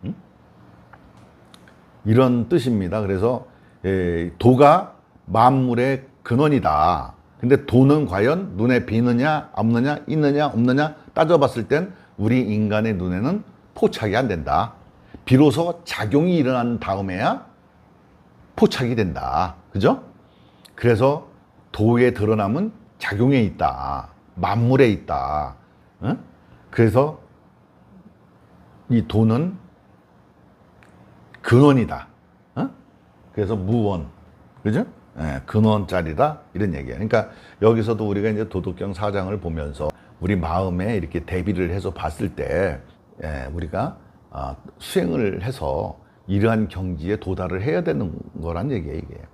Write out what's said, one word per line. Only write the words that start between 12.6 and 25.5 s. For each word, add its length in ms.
눈에는 480
포착이 400
안 120
된다. 460
비로소 580
작용이 540
일어난 420
다음에야 680
포착이 400
된다. 600
그죠? 320
그래서 520
도의 420
드러남은 580
작용에 420
있다. 680
만물에 540
있다. 680